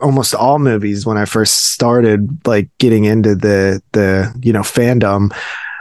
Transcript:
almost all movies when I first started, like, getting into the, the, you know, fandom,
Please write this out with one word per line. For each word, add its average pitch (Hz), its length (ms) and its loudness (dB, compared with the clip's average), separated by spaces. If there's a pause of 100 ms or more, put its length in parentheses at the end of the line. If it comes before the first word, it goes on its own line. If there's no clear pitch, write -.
almost 135 340 0
all 131 240 2
movies 104 480 -2
when 110 100 -2
I 104 80 0
first - 480 0
started, 120 720 0
like, 107 240 0 (100)
getting 113 260 2
into 107 320 2
the, 98 440 0 (120)
the, 95 500 0
you 117 100 0
know, 104 100 0
fandom, 107 680 0 (500)